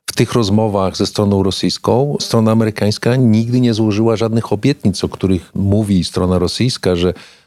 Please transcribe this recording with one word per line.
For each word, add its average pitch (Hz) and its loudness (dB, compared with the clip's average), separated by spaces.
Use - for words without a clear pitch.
w - -12
tych - 0
rozmowach 101 0
ze 98 0
stroną 101 0
rosyjską 107 -2
strona 110 0
amerykańska 110 0
nigdy 117 2
nie 120 2
złożyła 110 2
żadnych 110 -2
obietnic, 104 -2
o - -4
których - -2
mówi 98 0
strona 90 0
rosyjska, 90 -2
że 87 0